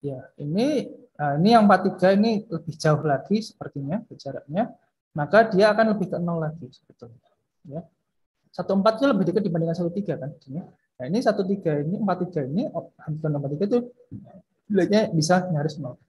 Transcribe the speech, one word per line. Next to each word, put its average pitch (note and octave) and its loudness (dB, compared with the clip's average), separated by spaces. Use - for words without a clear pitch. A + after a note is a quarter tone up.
Ya, C3 -8
ini, E3+ -2
eh, C#3+ -2
ini F#3+ 6
yang G#3+ 8
empat F#3+ 8
tiga F#3 2
ini G#3+ 2
lebih D#3+ -10
jauh D3+ 2
lagi D3 0
sepertinya D3 -8
jaraknya, C#3+ -6
maka G3 4
dia G#3 4
akan A3 2
lebih - -4
ke - -4
nol E3+ -4
lagi D3+ -10
sebetulnya. - -20
Ya. D3+ -12
Satu F#3+ -2
empat A3 2
itu C#4 4
lebih G3 2
dekat G#3 0
dibandingkan E3 -2
satu E3+ -2
tiga E3+ -6
kan. C#3 -12
Nah, B2+ -12
ini A3+ -2
satu G#3 2
tiga E3+ -2
ini, D#3+ -4
empat F3+ -2
tiga D3+ -4
ini, F3+ -4
oh, - -10
Hamilton D3+ -4
empat C#3 -6
tiga F3+ -2
itu A#3 0
nilainya G3 2
bisa F3+ 2
nyaris D3+ -2
nol. B2 -10